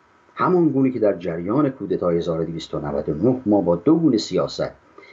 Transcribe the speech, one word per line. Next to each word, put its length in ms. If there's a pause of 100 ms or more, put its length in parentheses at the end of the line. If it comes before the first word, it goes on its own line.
(380)
همان 320
گونه 220
که 80
در 180
جریان 520
کودتای 480
هزار 240
و 20
دویست 320
و 40
نود 300
و 40
نه 320
ما 160
با 140
دو 200
گونه 220
سیاست، 540 (420)